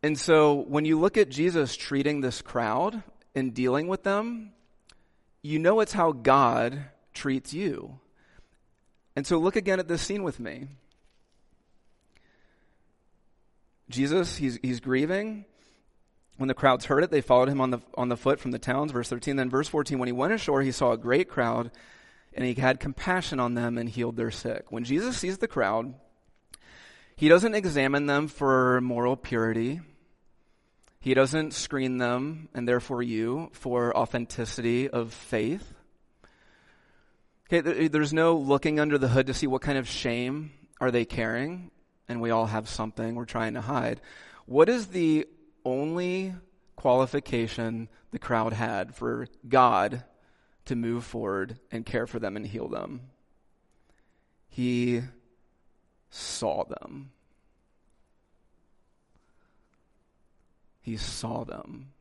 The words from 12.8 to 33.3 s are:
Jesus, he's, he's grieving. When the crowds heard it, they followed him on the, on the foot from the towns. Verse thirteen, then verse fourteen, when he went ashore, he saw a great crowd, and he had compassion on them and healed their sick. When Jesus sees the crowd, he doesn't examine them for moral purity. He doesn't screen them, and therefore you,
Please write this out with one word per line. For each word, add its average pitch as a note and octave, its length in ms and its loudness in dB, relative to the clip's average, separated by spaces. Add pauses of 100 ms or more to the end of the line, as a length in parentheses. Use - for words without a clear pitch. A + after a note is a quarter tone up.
Jesus, D3 480 0
he's, C3 240 -2
he's B2 180 -2
grieving. F#3 640 -2 (960)
When C3 100 -4
the C3 60 0
crowds C3 320 2
heard D3 180 4
it, F3+ 80 0
they D3+ 80 4
followed B2+ 300 6
him C#3 100 0
on B2+ 120 2
the, A#2+ 80 -2 (160)
on B2 120 -2
the B2 80 0
foot C3+ 240 2
from B2 120 -6
the A#2 80 -4
towns. C#3 340 -2
Verse A#2+ 160 -4
thirteen, C#3 260 -4
then C3 140 0
verse C3+ 180 0
fourteen, D3 320 -2
when B2 80 0
he B2 60 -2
went C3+ 180 0
ashore, D3 300 0
he C3 100 0
saw A#2+ 220 2
a A#2 40 0
great B2 300 2
crowd, A#2 440 -2 (600)
and B2+ 120 -4
he B2 80 -2
had B2+ 260 2
compassion D#3+ 640 -2
on A#2+ 120 0
them A#2+ 240 -2
and A#2 120 -4
healed A#2 260 -4
their A2+ 160 -2
sick. - 400 -8
When A#2 140 -6
Jesus G3 320 0
sees F#3+ 220 -4
the A3+ 100 -2
crowd, A2+ 440 0 (1200)
he D3+ 100 4
doesn't F#3+ 280 8
examine C#3+ 500 2
them D3 240 0
for C3 500 4
moral B2 380 0
purity. A#2 640 -2 (1200)
He C3 120 2
doesn't C3+ 400 2
screen C3 440 -4
them, C3 560 -4
and A#2+ 140 -4
therefore B2 340 0
you, A#2+ 520 -4